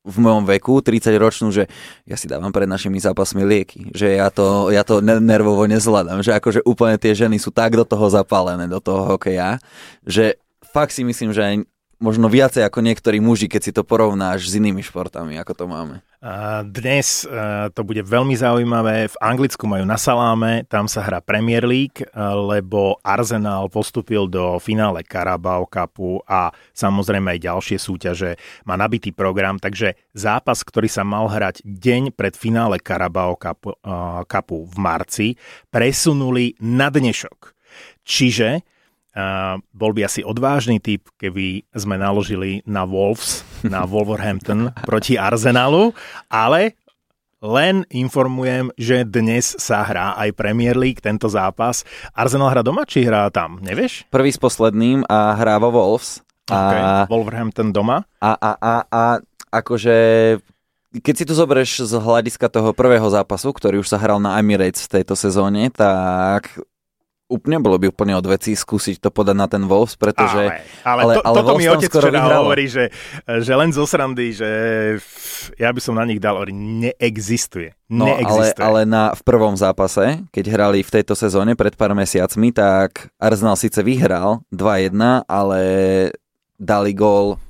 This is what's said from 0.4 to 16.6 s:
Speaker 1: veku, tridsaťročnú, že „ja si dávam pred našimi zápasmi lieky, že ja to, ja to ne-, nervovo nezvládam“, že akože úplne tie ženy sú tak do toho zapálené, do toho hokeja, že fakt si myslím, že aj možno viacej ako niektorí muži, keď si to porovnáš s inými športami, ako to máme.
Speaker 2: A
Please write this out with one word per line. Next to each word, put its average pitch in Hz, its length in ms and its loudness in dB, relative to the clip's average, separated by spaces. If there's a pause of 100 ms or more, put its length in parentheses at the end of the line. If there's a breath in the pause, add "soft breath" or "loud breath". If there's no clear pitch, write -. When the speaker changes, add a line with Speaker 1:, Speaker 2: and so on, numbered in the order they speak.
Speaker 1:
veku, 110 340 2
tridsaťročnú, 110 680 2
že 98 140 0 (400 loud breath)
„ja - 100 -12
si - 100 -10
dávam 78 240 -8
pred 98 160 0
našimi 95 320 -4
zápasmi 95 460 -2
lieky, 101 480 0
že 101 240 2
ja 98 140 2
to, 98 400 2
ja 101 120 4
to 104 200 2
ne-, 110 180 4
nervovo 107 480 4
nezvládam“, 104 540 2
že 110 100 0
akože 107 320 2
úplne 113 340 2
tie 107 180 0
ženy 110 220 2
sú 101 140 -4
tak 113 220 2
do 113 120 4
toho 107 240 2
zapálené, 92 560 0
do 90 160 -6
toho 95 300 -2
hokeja, 95 500 -2 (400 loud breath)
že 104 360 0 (260)
fakt 147 300 -2
si 135 100 -6
myslím, 117 300 -4
že 104 100 0
aj 101 140 0 (400)
možno 113 320 2
viacej 127 340 4
ako 104 180 0
niektorí 113 360 0
muži, 107 300 2
keď 101 160 -4
si 98 100 -6
to - 80 -2
porovnáš 98 680 0
s 98 140 -2
inými 101 220 0
športami, 85 540 -12
ako 85 180 -12
to 87 100 -10
máme. 80 400 -12 (160)
Speaker 2:
A 107 420 -8